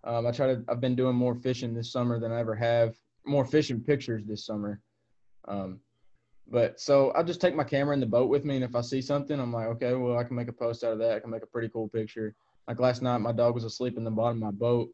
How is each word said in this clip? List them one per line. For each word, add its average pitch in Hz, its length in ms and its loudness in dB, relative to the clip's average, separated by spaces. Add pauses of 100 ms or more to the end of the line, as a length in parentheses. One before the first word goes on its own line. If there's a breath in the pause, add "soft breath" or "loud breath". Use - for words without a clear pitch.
Um, 117 220 -2
I 120 40 2
try 131 240 0
to, 120 140 -6
I've 120 120 0
been 127 160 2
doing 127 200 2
more 123 180 2
fishing 123 400 -4
this 117 180 -6
summer 120 280 0
than 113 120 -4
I 117 60 -2
ever 113 160 -2
have, 117 400 2 (320)
more 139 180 4
fishing 131 380 2
pictures 120 420 0
this 107 220 -8
summer. 101 340 -6 (680)
Um, 95 320 -6 (680)
but - 320 2
so 139 340 6
I 165 100 4
just 170 160 -4
take 180 160 2
my 147 80 2
camera 143 280 0
in 139 80 2
the 127 60 0
boat 120 240 4
with 143 140 2
me. 143 100 -2
And 131 100 0
if 123 120 -8
I 120 40 2
see 127 220 -4
something, 143 360 -2
I'm 123 140 -4
like, 113 140 -2
"Okay, 123 280 -2
well, 123 220 0
I 120 80 0
can 123 120 -6
make 120 120 -4
a 117 40 -10
post 117 320 -4
out 113 80 0
of 110 80 -4
that. 113 160 2
I 110 40 -4
can 117 100 -12
make 113 120 -6
a 110 40 -16
pretty 113 220 -4
cool 110 200 -4
picture." 110 460 -6 (340)
Like 120 120 -4
last 127 220 2
night, 123 160 2
my 113 140 0
dog 120 220 4
was 117 100 -6
asleep 120 340 -4
in 113 60 -6
the 113 60 -4
bottom 113 320 0
of - 0 - (120)
my - 20 -10
boat 117 380 2